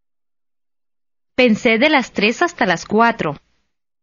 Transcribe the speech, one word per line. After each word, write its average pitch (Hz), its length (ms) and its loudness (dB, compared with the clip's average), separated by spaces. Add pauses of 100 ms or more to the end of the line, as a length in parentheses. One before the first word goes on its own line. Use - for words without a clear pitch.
(1400)
Pensé 226 420 2
de 285 100 2
las 285 240 0
tres 208 300 -2
hasta 339 240 -2
las 170 200 -2
cuatro. 220 440 0 (720)